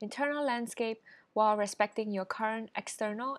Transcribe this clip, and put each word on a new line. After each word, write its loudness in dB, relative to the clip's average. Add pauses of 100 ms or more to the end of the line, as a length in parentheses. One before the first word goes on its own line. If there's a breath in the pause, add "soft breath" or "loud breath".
internal -2
landscape -2 (320 loud breath)
while 6
respecting 0
your 0
current -2
external -4